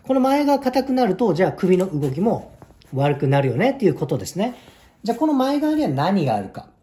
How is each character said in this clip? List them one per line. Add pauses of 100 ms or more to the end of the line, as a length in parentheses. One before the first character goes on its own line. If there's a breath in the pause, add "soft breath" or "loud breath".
こ
の
前
側
硬
く
な
る
と、
じ
ゃ
あ
首
の
動
き
も (440)
悪
く
な
る
よ
ね
っ
て
い
う
こ
と
で
す
ね。 (480 loud breath)
じ
ゃ
あ
こ
の
前
側
に
は
何
が
あ
る
か。 (140)